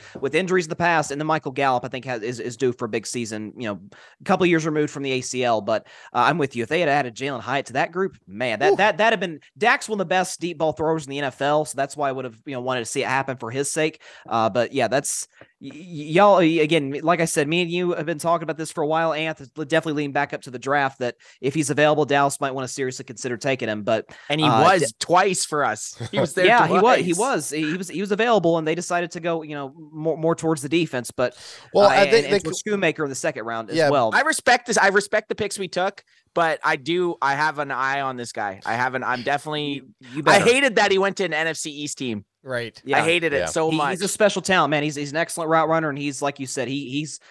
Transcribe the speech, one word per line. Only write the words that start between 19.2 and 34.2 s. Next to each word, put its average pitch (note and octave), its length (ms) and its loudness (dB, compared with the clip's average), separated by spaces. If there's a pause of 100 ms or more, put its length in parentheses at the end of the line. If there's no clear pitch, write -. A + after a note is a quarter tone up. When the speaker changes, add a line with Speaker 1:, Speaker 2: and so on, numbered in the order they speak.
Speaker 1:
definitely D#3 340 0
lean C#3+ 120 -4
back C#3+ 200 0
up D3 100 -8
to C3+ 80 -16
the B2 80 -10
draft C3+ 400 0
that B2 160 -4 (240)
if C3+ 140 -2
he's D3 160 0
available, D3 360 4
Dallas C#3+ 340 2
might C#3 120 -2
wanna C3 160 -6
seriously B2+ 380 -6
consider A#2+ 320 -8
taking C3 300 -2
him. G#2+ 160 -4
But, A2 220 0 (240)
Speaker 3:
And D3 100 0
he D3+ 60 2
Speaker 1:
uh, A2+ 160 6
Speaker 3:
was F3+ 200 6
Speaker 1:
d- C3+ 60 0 (120)
Speaker 3:
twice F#3 460 2
for D3 200 -2
us. A2 300 -4 (160)
He G3+ 80 -2
was F3+ 140 -2
there F#3 120 2
Speaker 1:
Yeah, G#3 220 6
he F3+ 60 0
wa-, G#3+ 220 6
he E3+ 180 0
Speaker 3:
twice. E3 40 -2
Speaker 1:
was. G#3+ 320 -2
He D#3 280 -4
was, F3+ 120 -8
he D3+ 120 -6
was G3+ 100 -4
available, G3+ 460 2
and D#3 100 -2
they D#3+ 80 0
decided F3 360 -4
to F3+ 80 -12
go, E3 220 -2
you D3+ 140 -10
know, C#3 180 -10 (180)
more, D#3 260 -2
more E3 180 2
towards D#3+ 260 -2
the C#3 80 -8
defense. D3 420 -2
But, - 240 -2 (380)
Speaker 4:
Well, G3+ 140 8
Speaker 1:
uh, - 20 8
Speaker 4:
I G3+ 140 6
think A3 220 4
Speaker 1:
and, - 0 -
and - 100 0
Speaker 4:
they G3 40 2
Speaker 1:
for D#3+ 140 -6 (120)
Shoemaker F#3 380 0
in C#3+ 60 -4
the C3 60 -8
second C3 300 -6
round A2+ 240 -6
as C#3 60 -6
Speaker 4:
Yeah. D#3 140 4
Speaker 1:
well. B2 240 4
Speaker 3:
I B3 80 4